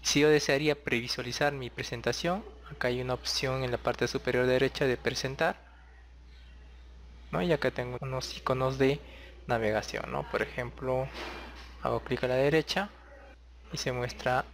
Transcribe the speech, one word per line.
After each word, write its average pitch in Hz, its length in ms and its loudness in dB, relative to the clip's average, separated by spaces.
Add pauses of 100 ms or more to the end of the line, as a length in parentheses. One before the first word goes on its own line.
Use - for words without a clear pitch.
Si - 180 4
yo 151 80 8
desearía 147 540 4
previsualizar 123 680 0
mi 131 180 -6
presentación, 127 760 -2 (260)
acá 135 180 0
hay 123 120 0
una 127 140 0
opción 131 500 -2
en 123 60 -2
la 120 80 0
parte 120 300 0
superior 127 380 2
derecha 131 400 4
de 123 100 2
presentar, 135 600 0 (1700)
¿no? 165 120 0
Y 175 100 4
acá 135 180 2
tengo 123 300 -6
unos 131 360 -4
iconos 131 420 0
de 139 220 4 (460)
navegación, 110 640 0
¿no? 71 200 -4
Por - 120 0
ejemplo, 131 680 -2 (760)
hago 120 180 0
clic - 240 -2
a 127 40 0
la 127 80 2
derecha 156 540 2 (840)
y - 40 -8
se - 160 -2
muestra 123 600 0